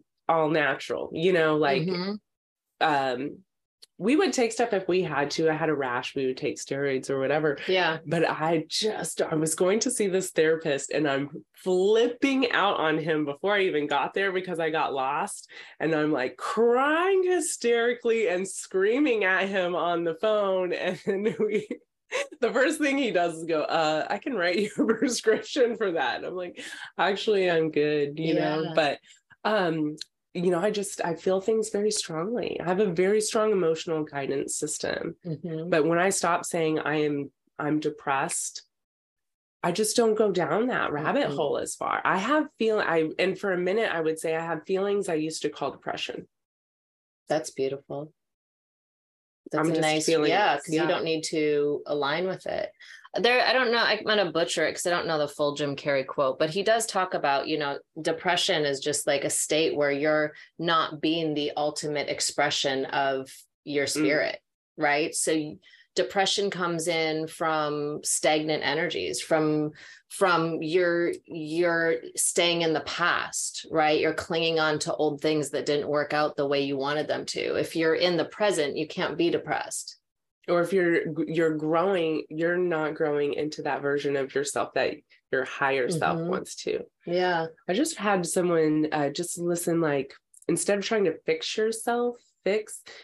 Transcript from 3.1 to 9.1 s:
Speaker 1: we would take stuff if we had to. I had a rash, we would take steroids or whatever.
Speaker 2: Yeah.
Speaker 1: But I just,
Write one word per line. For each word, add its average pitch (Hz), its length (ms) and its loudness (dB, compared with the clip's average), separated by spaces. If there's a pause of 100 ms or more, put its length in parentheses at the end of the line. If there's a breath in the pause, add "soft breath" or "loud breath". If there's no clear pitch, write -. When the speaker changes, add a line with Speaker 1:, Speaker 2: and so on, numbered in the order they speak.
Speaker 1:
we 226 200 2
would 359 160 4
take 233 180 0
stuff 233 220 0
if 190 160 0
we 185 140 2
had 147 280 0
to. 160 180 2
I 156 60 4
had 156 140 0
a 151 60 2
rash, 127 420 -4
we 135 100 0
would 131 100 -2
take 156 220 -4
steroids 139 520 -2
or 135 100 0
whatever. 147 380 0 (100)
Speaker 2:
Yeah. 170 360 2
Speaker 1:
But 160 240 0
I 156 400 0
just, - 540 -4